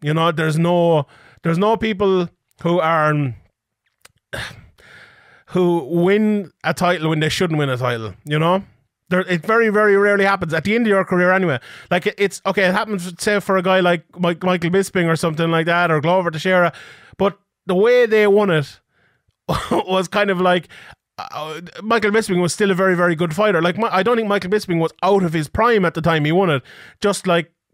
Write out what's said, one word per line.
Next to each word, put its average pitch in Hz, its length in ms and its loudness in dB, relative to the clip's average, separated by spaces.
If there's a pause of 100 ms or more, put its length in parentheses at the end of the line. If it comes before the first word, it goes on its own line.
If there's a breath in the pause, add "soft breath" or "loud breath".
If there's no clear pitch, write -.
you 147 140 -2
know? 165 160 2
There's 156 260 -2
no, 170 480 2 (380 loud breath)
there's 165 160 0
no 214 180 2
people 190 500 0 (360)
who 175 160 2
are, 151 560 0 (2250 loud breath)
who 175 340 0
win 196 680 0 (120)
a 156 100 -2
title 175 360 0
when 160 100 0
they 156 100 -2
shouldn't 160 300 -2
win 143 100 -2
a 123 80 -4
title, 120 380 -6 (100)
you 151 140 -2
know? 175 240 0 (460)
There, 180 120 0
it 180 240 -4
very, 226 240 2
very 208 260 4
rarely 202 300 2
happens 190 260 -2
at 160 120 -2
the 202 100 0
end 233 140 0
of - 20 2
your 190 160 2
career 180 260 2
anyway. 180 280 0 (320 loud breath)
Like, - 160 -2
it, 208 100 -4
it's, 196 260 -2
okay, 196 200 0
it 185 100 2
happens, 196 480 -4
say, 208 180 0
for 190 160 -2
a 185 60 2
guy 190 180 2
like 175 240 0 (160)
Mike, 175 220 -2
Michael 180 300 -2
Bisping 190 340 0
or 165 100 2
something 165 360 -2
like 165 160 0
that, 170 240 0
or 151 100 2
Glover 175 300 0
Teixeira, 175 420 0 (460 loud breath)
but 196 180 0 (300)
the 185 80 -2
way 240 320 4
they 214 180 2
won 202 240 4
it 151 300 -2 (680)
<laughs> - 220 -6
was 185 380 -2
kind 202 240 -2
of 180 100 -2
like, 180 280 0 (500 loud breath)
uh, 156 420 -12 (220)
Michael 220 260 0
Bisping 202 320 0
was 170 100 0
still 202 200 0
a - 20 0
very, 185 220 2
very 175 180 2
good 156 220 -4
fighter. 208 260 2
Like, 175 160 -2
Mi-, 226 140 -2
I 185 100 0
don't 233 160 0
think 220 100 -2
Michael 196 220 -2
Bisping 185 320 -2
was 165 100 -2 (120)
out 196 180 2
of 165 120 0
his 156 160 -4
prime 220 360 2
at 170 80 -2
the 220 80 -6
time 156 240 0
he 151 60 0
won 185 180 2
it. 139 140 0 (360 loud breath)
Just 196 280 -2
like, 170 240 0 (220)